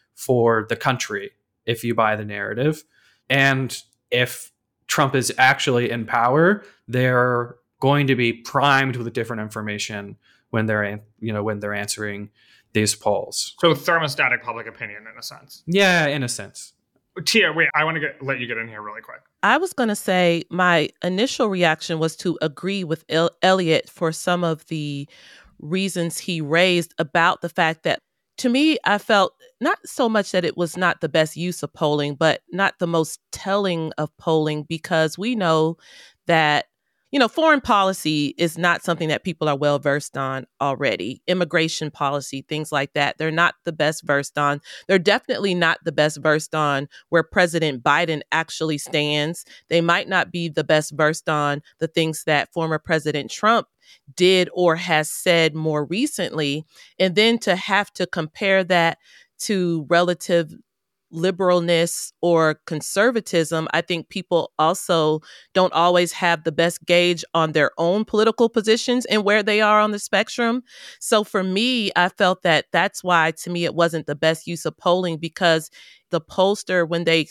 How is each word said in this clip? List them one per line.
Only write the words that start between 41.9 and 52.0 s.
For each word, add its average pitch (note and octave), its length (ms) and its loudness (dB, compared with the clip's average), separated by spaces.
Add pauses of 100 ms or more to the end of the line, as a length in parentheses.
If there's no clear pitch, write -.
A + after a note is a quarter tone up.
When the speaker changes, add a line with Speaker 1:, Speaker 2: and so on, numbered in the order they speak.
Speaker 3:
policy, C#3+ 500 -6
things D3+ 300 -8
like C#3+ 220 -2
that, C#3+ 260 -2
they're D#3+ 100 -2
not E3+ 240 2 (120)
the E3+ 60 -4
best D#3 320 -2
versed C#3+ 360 -2
on. C#3+ 200 0 (280)
They're G3 100 4
definitely G3+ 560 0
not E3+ 320 0
the E3 60 -4
best D3+ 260 0
versed D#3 380 -2
on C#3+ 340 -2 (200)
where E3+ 120 4
President D#3+ 640 0
Biden D#3+ 380 2 (100)
actually D#3 480 -2
stands. D3 640 -2 (240)
They E3+ 100 2
might E3+ 300 2
not F3+ 220 0
be E3+ 180 -4
the D3+ 140 -2
best D#3 300 0
versed D#3 360 0
on D3 320 -2 (160)
the E3 100 -2
things D#3+ 360 -2